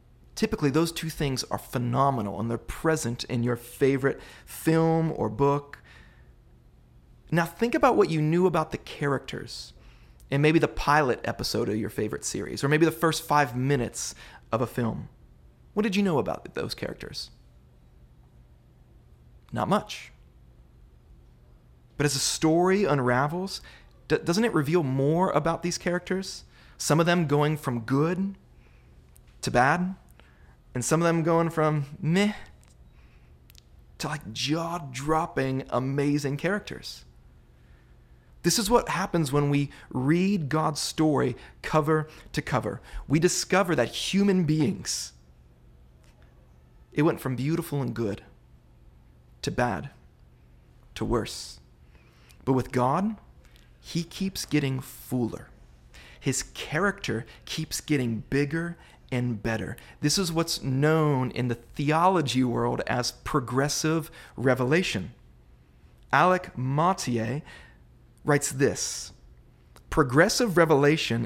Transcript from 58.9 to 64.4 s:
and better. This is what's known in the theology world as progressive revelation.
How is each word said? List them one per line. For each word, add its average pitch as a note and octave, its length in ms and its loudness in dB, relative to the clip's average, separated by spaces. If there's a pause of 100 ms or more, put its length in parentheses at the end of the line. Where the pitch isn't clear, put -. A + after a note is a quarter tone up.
and B2 320 -2
better. G#2 320 -4 (240)
This D3+ 180 0
is F3 140 0
what's E3 320 -2
known C#3+ 680 2
in B2 180 -2
the A#2 60 0
theology D3+ 880 2
world A#2+ 440 0
as A#2+ 240 -2
progressive D3 1000 -2 (280)
revelation. B2 760 0 (960)